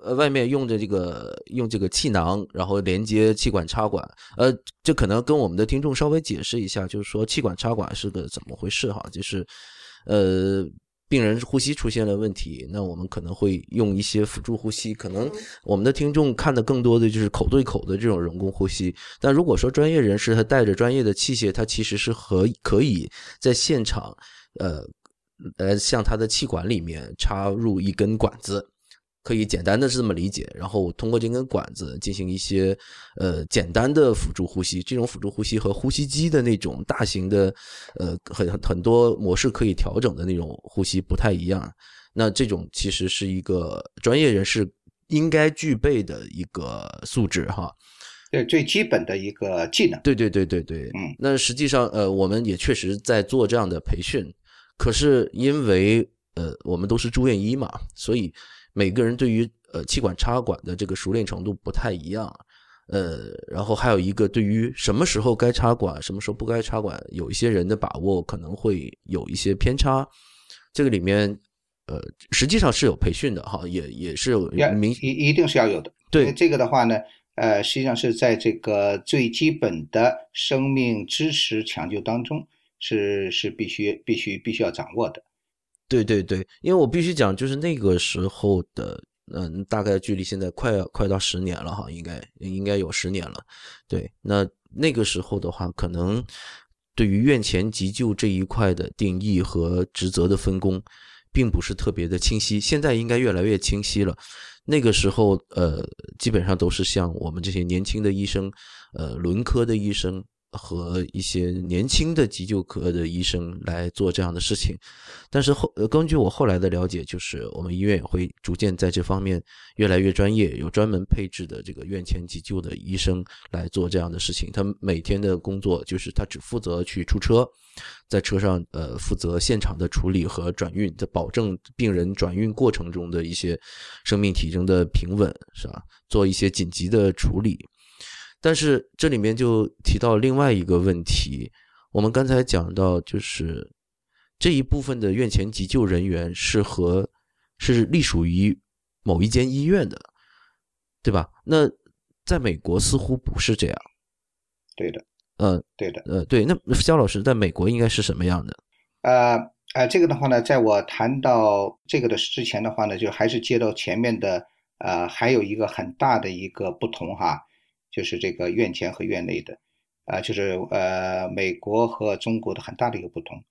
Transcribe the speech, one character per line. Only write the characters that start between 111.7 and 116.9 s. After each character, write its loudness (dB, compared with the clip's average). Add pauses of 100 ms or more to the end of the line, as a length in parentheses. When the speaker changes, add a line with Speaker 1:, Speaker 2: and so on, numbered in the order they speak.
Speaker 1:
轻 2
的 4
急 -10
救 -2
科 -4
的 -2
医 -4
生 -4 (100)
来 -4
做 0
这 -2
样 -2
的 -4
事 -2
情。 -2 (560)
但 2
是 4
后， 0
呃， 0
根 2
据 0
我 4
后 0
来 4
的 2
了 0
解， -6